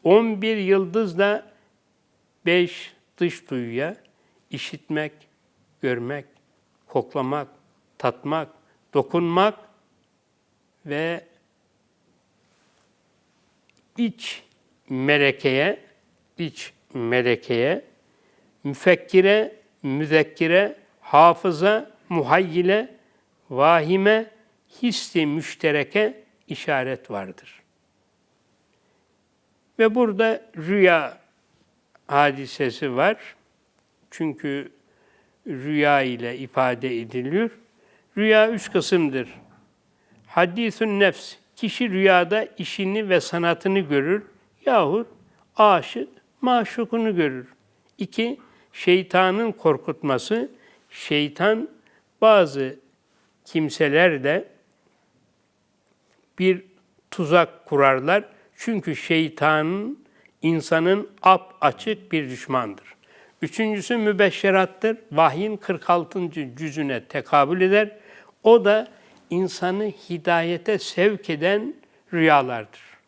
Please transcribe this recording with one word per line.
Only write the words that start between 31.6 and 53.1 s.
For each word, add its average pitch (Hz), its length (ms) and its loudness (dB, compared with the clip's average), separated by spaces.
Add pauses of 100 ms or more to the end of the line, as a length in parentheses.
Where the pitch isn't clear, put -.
hadisesi 139 880 -2
var. 190 200 2 (960)
Çünkü 143 600 -8 (760)
rüya 147 560 0
ile 120 360 -6
ifade 127 600 -4
ediliyor. 135 500 -4 (640)
Rüya 214 340 4
üç - 220 -8
kısımdır. 151 560 0 (960)
Hadîsün 202 760 -2
nefs, - 340 0 (220)
kişi 233 340 -4
rüyada 190 580 4 (100)
işini 196 500 -4
ve 180 120 4
sanatını 170 580 -2
görür 156 440 -2 (440)
yahut 220 400 2 (500)
aşık 214 520 2 (320)
maşukunu 226 760 -2
görür. 131 300 -2 (520)
İki, 233 420 -6 (320)
şeytanın 185 800 0
korkutması, 160 960 -4 (400)
şeytan 190 800 -2 (520)
bazı 147 580 2 (640)